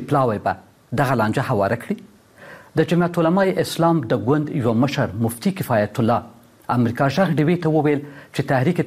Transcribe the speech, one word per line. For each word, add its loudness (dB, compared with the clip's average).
پلاوی 0
به -2
دغه 2
لانجه -2
هواره 0
کړي؟ -4
د 2
جمعیت 0
علمای 2
اسلام 0
د 0
ګوند 0
یو 2
مشر 0
مفتي -2
کفایت 0
الله -4
امریکا 2
غږ 0
ډي 2
وی 2
ته 2
وویل 2
چې -8
تحریک 2